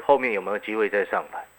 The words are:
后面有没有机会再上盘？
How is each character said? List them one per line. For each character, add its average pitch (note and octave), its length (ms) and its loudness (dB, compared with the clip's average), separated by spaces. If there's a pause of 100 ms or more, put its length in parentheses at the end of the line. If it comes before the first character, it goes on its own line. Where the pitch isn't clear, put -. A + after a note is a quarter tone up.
后 C#3+ 100 8
面 B2+ 160 0
有 G2 80 0
没 F#2+ 120 -4
有 G#2 80 -2
机 G#2+ 160 -6
会 G#2+ 120 2
再 G2 180 0
上 F2 260 -2
盘？ - 100 -10 (160)